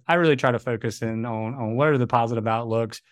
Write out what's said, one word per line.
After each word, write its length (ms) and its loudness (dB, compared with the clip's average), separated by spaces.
I 80 4
really 220 4
try 140 2
to 80 0
focus 440 -6
in 220 -4
on, 300 -4
on 220 -4
what 120 4
are 100 2
the 80 2
positive 400 0
outlooks, 540 -2